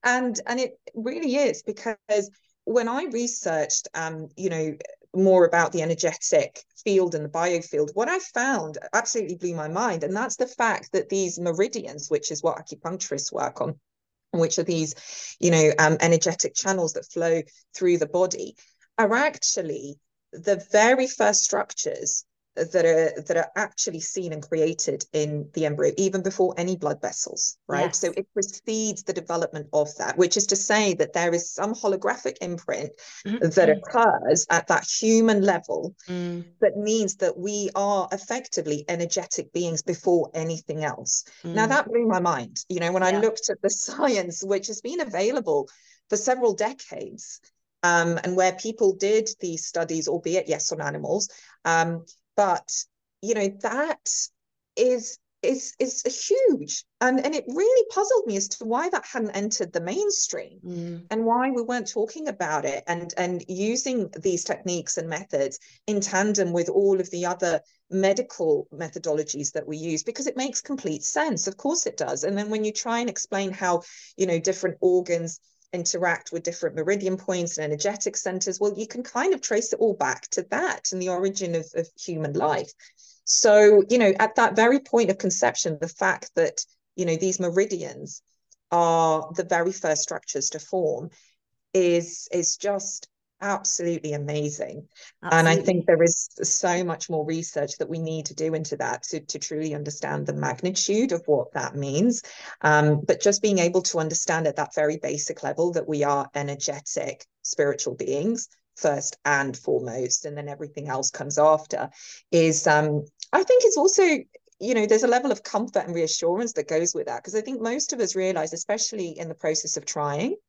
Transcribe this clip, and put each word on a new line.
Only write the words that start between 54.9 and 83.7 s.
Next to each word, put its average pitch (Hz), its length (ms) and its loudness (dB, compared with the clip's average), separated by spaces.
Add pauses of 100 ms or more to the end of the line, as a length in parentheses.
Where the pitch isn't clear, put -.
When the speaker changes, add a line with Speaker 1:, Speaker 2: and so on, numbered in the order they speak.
Speaker 1:
is, - 380 -2
is - 240 -2 (240)
huge. 359 560 2 (160)
And, 254 240 2
and 294 100 0
it 302 140 -4
really 427 420 4
puzzled 415 360 2
me 220 100 -2
as 202 140 -2
to - 160 -10
why 254 240 0
that 370 160 -4
hadn't 220 260 -4
entered 196 400 -4
the 175 80 -2
mainstream 180 840 -4
Speaker 2:
Mm. 170 460 -10
Speaker 1:
and 220 140 0
why 247 260 2
we 247 100 -2
weren't 233 260 -4
talking 247 400 -4
about 160 380 -4
it - 220 -4
and, 175 280 -6
and 180 320 -4
using 220 600 -2 (100)
these 175 240 -2
techniques 175 540 -6
and 165 100 -6
methods 151 520 -4 (280)
in 208 140 0
tandem 196 500 0
with 170 160 0
all 196 320 2
of 180 120 -4
the 175 140 -4
other 175 360 0 (280)
medical 190 840 0
methodologies 151 800 -4
that 151 140 -6
we 151 100 -8
use, 160 260 -4
because 262 240 -6
it - 80 -4
makes 254 240 -4
complete 156 440 -6
sense. 294 440 -2
Of 190 80 -8
course 320 300 -2
it - 100 -6
does. 135 300 -4
And 196 120 -2
then 208 120 -4
when 214 160 -2
you 214 80 -4
try 233 260 -4
and 240 100 -2
explain 196 440 -4
how, 175 300 0 (340)
you 190 80 2
know, 170 140 2
different 185 420 -2
organs 175 580 2 (340)
interact 175 580 -2
with 165 120 -6
different 170 320 -4
meridian 190 420 0
points 180 400 -4
and 156 80 -4
energetic 196 500 -4
centers, 185 460 -4
well, 208 160 0
you 214 100 -8
can 240 160 -10
kind 320 300 0
of 269 80 -2
trace - 320 0
it - 60 -4
all 214 140 4
back - 360 -2
to - 200 -4
that 285 420 -2
and 185 100 -6
the 180 80 -2
origin 185 440 -2
of, 160 120 -2 (100)
of 165 120 -2 (120)
human 156 340 -4
life. 147 380 0 (540)
So, 208 640 10